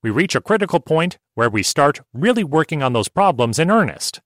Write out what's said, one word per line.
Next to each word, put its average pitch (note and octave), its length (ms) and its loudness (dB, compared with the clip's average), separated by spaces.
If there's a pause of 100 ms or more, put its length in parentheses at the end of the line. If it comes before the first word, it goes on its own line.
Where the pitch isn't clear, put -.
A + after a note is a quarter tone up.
we A2+ 80 -2
reach E3+ 240 -2
a C#3 60 0
critical G3+ 380 0
point E3 380 -2 (160)
where A#2 160 0
we G#2 140 -2
start - 380 0 (120)
really G#3+ 300 0
working D3+ 400 -2
on B2+ 100 0
those A2 160 0
problems B2 480 0
in E3+ 140 2
earnest. E3 540 -2